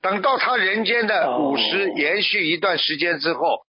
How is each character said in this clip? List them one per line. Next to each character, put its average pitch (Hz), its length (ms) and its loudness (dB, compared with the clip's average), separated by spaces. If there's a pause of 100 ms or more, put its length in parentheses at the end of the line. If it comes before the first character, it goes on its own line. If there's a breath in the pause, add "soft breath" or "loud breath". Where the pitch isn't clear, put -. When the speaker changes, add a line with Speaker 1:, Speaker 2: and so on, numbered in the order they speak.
Speaker 1:
等 190 200 -2
到 269 160 2
他 254 180 0
人 208 300 0
间 226 220 0
的 156 320 0
五 139 180 0
十 160 320 0
Speaker 2:
哦。 - 60 -6
Speaker 1:
延 160 260 0
续 202 240 0
一 160 120 0
段 175 200 0
时 - 180 -2
间 165 220 0
之 160 160 -2
后 139 360 -2